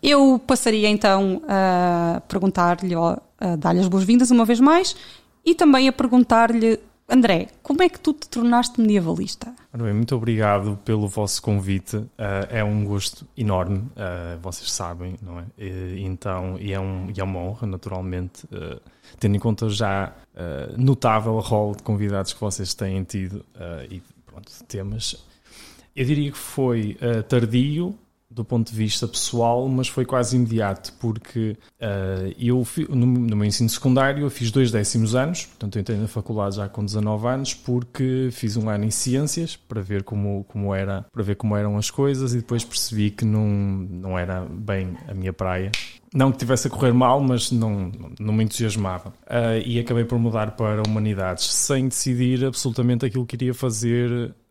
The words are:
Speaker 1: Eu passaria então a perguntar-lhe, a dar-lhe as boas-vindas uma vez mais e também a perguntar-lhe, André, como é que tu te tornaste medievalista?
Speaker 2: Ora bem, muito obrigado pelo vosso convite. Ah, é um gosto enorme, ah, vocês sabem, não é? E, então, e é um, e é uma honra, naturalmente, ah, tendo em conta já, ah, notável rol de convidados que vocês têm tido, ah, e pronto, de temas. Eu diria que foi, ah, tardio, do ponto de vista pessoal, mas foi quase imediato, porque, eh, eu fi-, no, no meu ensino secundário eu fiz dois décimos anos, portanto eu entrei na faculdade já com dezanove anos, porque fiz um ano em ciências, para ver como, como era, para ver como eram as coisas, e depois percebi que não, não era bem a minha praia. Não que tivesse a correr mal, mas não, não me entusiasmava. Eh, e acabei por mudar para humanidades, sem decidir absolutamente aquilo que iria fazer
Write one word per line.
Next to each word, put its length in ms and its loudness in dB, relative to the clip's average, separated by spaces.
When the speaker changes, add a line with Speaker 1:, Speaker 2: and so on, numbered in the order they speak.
Speaker 1:
Eu 440 6
passaria 420 4
então 600 4
a 800 2
perguntar-lhe, 680 2
a 640 -2
dar-lhe 240 2
as 80 4
boas-vindas 420 4
uma 140 8
vez 160 4
mais 340 6
e 80 6
também 340 6
a 40 2
perguntar-lhe, 880 4
André, 400 4
como 200 2
é 60 6
que 100 -2
tu 140 0
te 160 -6
tornaste 500 2
medievalista? 720 2
Speaker 2:
Ora 120 -4
bem, 100 0
muito 200 2
obrigado 680 2
pelo 240 0
vosso 320 -4
convite. 600 -2
Ah, 320 -4
é 120 -2
um 220 0
gosto 500 -4
enorme, 480 0
ah, 460 -8
vocês 280 -10
sabem, 520 -8
não 180 -14
é? 40 -12
E, 440 -10
então, 580 -6
e 140 -6
é 60 -4
um, 340 -6
e 40 -8
é 60 -4
uma 160 -4
honra, 260 -8
naturalmente, 840 -8
ah, 260 -12
tendo 180 2
em 20 2
conta 320 0
já, 440 -2
ah, 400 -10
notável 640 2
rol 340 0
de 80 -14
convidados 520 -2
que 60 -14
vocês 340 -4
têm 300 -4
tido, 400 -8
ah, 360 -12
e 120 -14
pronto, 240 -20
de 140 -20
temas. 640 -8
Eu 80 0
diria 260 0
que 80 -14
foi, 640 -2
ah, 200 0
tardio, 760 0
do 140 -8
ponto 280 0
de 40 -8
vista 300 -2
pessoal, 640 0
mas 180 0
foi 180 -2
quase 300 0
imediato, 640 0
porque, 580 -4
eh, 580 -4
eu 280 2
fi-, 240 -6
no, 180 2
no 300 2
meu 80 2
ensino 240 2
secundário 560 2
eu 60 0
fiz 200 -4
dois 220 2
décimos 420 0
anos, 320 -2
portanto 300 -10
eu 40 -2
entrei 160 -4
na 120 -2
faculdade 480 -4
já 120 -4
com 160 -6
dezanove 440 -2
anos, 260 -4
porque 800 -2
fiz 240 -4
um 120 0
ano 180 0
em 40 0
ciências, 640 -2
para 260 -10
ver 220 -4
como, 460 -4
como 260 -4
era, 380 -4
para 100 -6
ver 140 -2
como 180 -2
eram 240 0
as 140 -4
coisas, 420 0
e 40 0
depois 260 -4
percebi 460 -2
que 140 -4
não, 220 2
não 720 -2
era 220 -2
bem 560 -6
a 80 -10
minha 180 -4
praia. 380 -4
Não 200 4
que 60 -4
tivesse 280 0
a 40 0
correr 220 2
mal, 280 4
mas 320 0
não, 400 -2
não 140 -4
me 100 4
entusiasmava. 720 -2
Eh, 360 0
e 140 -2
acabei 260 0
por 140 0
mudar 380 0
para 260 0
humanidades, 640 -4
sem 420 -2
decidir 580 -2
absolutamente 600 -2
aquilo 200 -4
que 100 -10
iria 180 -4
fazer 800 -2